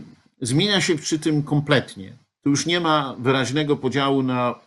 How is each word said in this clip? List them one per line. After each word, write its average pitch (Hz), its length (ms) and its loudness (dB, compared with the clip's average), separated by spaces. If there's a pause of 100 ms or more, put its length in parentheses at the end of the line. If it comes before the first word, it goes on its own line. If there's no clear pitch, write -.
(400)
zmienia 175 400 2
się 170 160 2
przy 156 220 -4
tym 151 240 0
kompletnie. 143 800 -2 (200)
Tu 143 60 2
już 143 160 0
nie 175 140 0
ma 151 380 0
wyraźnego 135 580 0
podziału 135 460 0
na 123 320 0 (120)